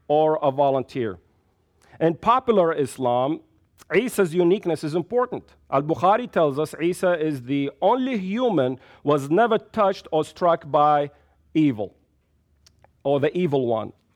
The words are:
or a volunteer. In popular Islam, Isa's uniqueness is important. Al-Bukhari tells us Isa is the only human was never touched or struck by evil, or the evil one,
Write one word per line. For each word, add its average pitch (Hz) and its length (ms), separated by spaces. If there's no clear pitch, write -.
or 156 340
a 151 80
volunteer. 131 720
In 165 160
popular 214 580
Islam, 131 680
Isa's 196 400
uniqueness 175 500
is 151 120
important. 240 580
Al-Bukhari 160 640
tells 151 260
us 151 240
Isa 175 320
is 151 300
the 143 260
only 254 380
human 185 640
was 139 260
never 214 300
touched 196 520
or 156 140
struck 165 460
by 147 400
evil, 127 400
or 139 160
the 151 180
evil 143 300
one, 110 260